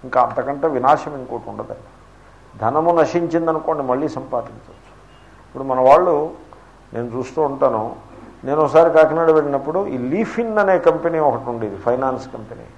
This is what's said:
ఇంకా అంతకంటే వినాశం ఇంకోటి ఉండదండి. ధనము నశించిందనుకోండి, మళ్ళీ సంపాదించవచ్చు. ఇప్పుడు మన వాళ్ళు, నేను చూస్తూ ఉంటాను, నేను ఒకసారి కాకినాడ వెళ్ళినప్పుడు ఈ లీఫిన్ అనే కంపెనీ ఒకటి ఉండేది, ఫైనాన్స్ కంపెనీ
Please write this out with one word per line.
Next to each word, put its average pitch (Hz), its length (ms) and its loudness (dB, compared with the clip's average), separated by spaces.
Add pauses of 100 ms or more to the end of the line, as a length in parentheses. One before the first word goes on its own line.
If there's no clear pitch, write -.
ఇంకా 127 160 0
అంతకంటే 139 480 -2
వినాశం 143 460 0
ఇంకోటి 120 360 -12
ఉండదండి. 107 380 -14 (720)
ధనము 151 320 0
నశించిందనుకోండి, 165 920 0
మళ్ళీ 135 260 -2
సంపాదించవచ్చు. - 800 -10 (580)
ఇప్పుడు 135 160 -12
మన 131 160 -2
వాళ్ళు, 156 500 6 (640)
నేను 120 120 -6 (100)
చూస్తూ 131 260 -4
ఉంటాను, 131 680 -2 (340)
నేను 143 160 -2
ఒకసారి 160 300 6
కాకినాడ 160 400 4
వెళ్ళినప్పుడు 151 560 0
ఈ 135 120 -6
లీఫిన్ 214 600 -4
అనే 190 200 4
కంపెనీ 165 400 2
ఒకటి 120 320 0
ఉండేది, 110 260 -6
ఫైనాన్స్ 127 580 -2
కంపెనీ 113 320 -16 (120)